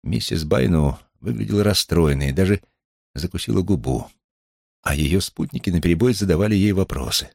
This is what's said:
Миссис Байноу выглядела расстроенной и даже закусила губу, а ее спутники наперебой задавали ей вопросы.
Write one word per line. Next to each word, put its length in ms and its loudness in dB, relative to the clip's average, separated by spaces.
Миссис 400 -4
Байноу 540 2
выглядела 440 -2
расстроенной 680 0
и 40 -4
даже 280 2
закусила 480 -4
губу, 480 -2
а 140 -2
ее 240 2
спутники 500 -6
наперебой 440 2
задавали 420 2
ей 160 4
вопросы. 640 -2